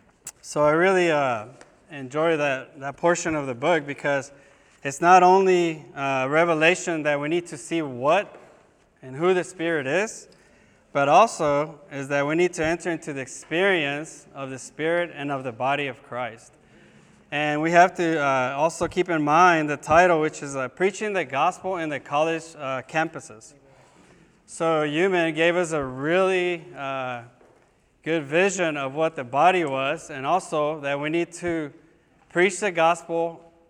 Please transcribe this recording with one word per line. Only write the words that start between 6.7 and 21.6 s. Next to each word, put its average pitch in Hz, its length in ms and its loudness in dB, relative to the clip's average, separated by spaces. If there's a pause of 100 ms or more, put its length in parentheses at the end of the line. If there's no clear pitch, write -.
that 147 180 0
we 147 80 -6
need 170 180 -2
to 156 100 -14
see 165 240 -6
what 147 540 -2 (680)
and 131 140 -16
who 175 180 2
the 175 120 0
Spirit 160 420 -4
is, 190 400 -4 (640)
but 139 160 0
also 156 720 4 (100)
is 139 200 -10
that 143 180 0
we 156 80 -2
need 175 200 2
to 160 100 -2
enter 170 260 -4
into 156 220 -8
the 135 80 -8
experience 156 1120 -4
of 139 140 -10
the 131 100 -12
Spirit 165 560 -4
and 143 160 -6
of 135 140 -6
the 123 80 -8
body 139 340 -2
of 123 160 -12
Christ. 120 480 -12 (800)
And 151 300 -2
we 165 100 0
have 175 240 6
to, 165 260 0
uh, 135 360 0
also 165 320 -2
keep 175 180 -2
in 165 140 0
mind 156 480 4
the 143 80 -2
title, 165 420 4
which 151 240 -4
is, 143 140 -10
uh, 131 100 -4
Preaching 202 460 -4
the 180 100 -2
Gospel 175 540 -2